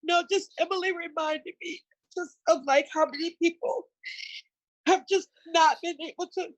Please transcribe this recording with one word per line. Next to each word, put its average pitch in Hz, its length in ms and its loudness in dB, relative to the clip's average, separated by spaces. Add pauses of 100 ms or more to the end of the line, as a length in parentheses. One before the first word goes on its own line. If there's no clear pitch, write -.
No, 349 280 2
just 392 280 0
Emily 370 340 0
reminded 311 680 -6
me 339 180 -10 (360)
just 349 200 -8 (120)
of, 311 180 4
like, 277 260 2
how 311 140 2
many 294 360 -6
people 339 460 -2 (1000)
have 381 220 4
just 381 200 0 (200)
not 320 340 4
been 339 180 -6
able 330 340 -10
to 370 240 -4